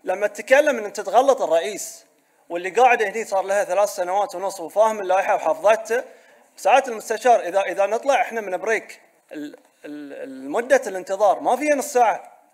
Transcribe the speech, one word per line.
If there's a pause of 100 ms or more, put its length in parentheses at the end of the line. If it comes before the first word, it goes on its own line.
لما
تتكلم
إن
أنت
تغلط
الرئيس، (440)
واللي
قاعد
هني
صار
لها
ثلاث
سنوات
ونص
وفاهم
اللائحة
وحافظتها، (520)
سعادة
المستشار،
إذا،
إذا
نطلع
إحنا
من
بريك، (320)
ال-، (280)
ال-،
المدة
الانتظار
ما
فيها
نص
ساعة. (220)